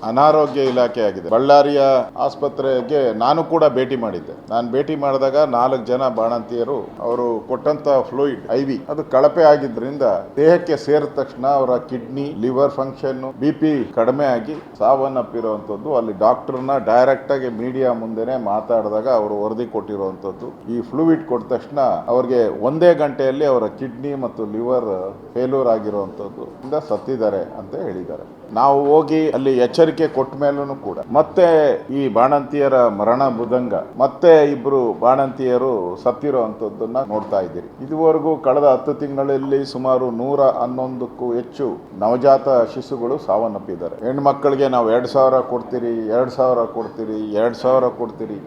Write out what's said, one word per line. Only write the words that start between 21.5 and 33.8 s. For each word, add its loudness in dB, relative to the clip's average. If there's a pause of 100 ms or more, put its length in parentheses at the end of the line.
ತಕ್ಷಣ -6 (340)
ಅವ್ರಿಗೆ 2 (280)
ಒಂದೇ 6 (100)
ಗಂಟೆಯಲ್ಲಿ 0
ಅವರ 2 (160)
ಕಿಡ್ನಿ -8 (120)
ಮತ್ತು -6 (100)
ಲಿವರ್ -2 (440)
ಫೇಲ್ಯೂರ್ 0
ಆಗಿರುವಂತದ್ದು -6 (180)
ಇಂದ -4 (160)
ಸತ್ತಿದ್ದಾರೆ -2 (160)
ಅಂತ -14 (140)
ಹೇಳಿದ್ದಾರೆ. -10 (300)
ನಾವು 4 (120)
ಹೋಗಿ 4 (160)
ಅಲ್ಲಿ 0 (140)
ಎಚ್ಚರಿಕೆ 2 (100)
ಕೊಟ್ಟ -2
ಮೇಲೂ -2 (100)
ಕೂಡ -6 (200)
ಮತ್ತೆ 4 (520)
ಈ 0 (140)
ಬಾಣಂತಿಯರ 2 (220)
ಮರಣ 2 (140)
ಮೃದಂಗ, -2 (280)